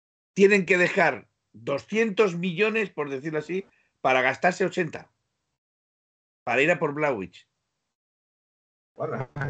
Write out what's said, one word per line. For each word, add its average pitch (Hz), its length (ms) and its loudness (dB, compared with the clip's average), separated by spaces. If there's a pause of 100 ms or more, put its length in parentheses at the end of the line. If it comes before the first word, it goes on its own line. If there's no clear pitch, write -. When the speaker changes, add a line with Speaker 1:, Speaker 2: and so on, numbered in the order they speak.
(340)
Speaker 1:
tienen 196 320 6
que 185 100 4
dejar 165 500 0 (280)
doscientos 185 840 -2
millones, 190 540 -2
por 147 180 -6
decirlo 147 300 -6
así, 180 260 -6 (380)
para 131 180 4
gastarse 175 460 0
ochenta. 170 420 -6 (1400)
Para 120 160 0
ir 156 100 4
a 175 80 2
por 151 140 -2
Vlahovic. 139 540 -4 (1500)
Speaker 2:
Bueno, 131 340 -8 (220)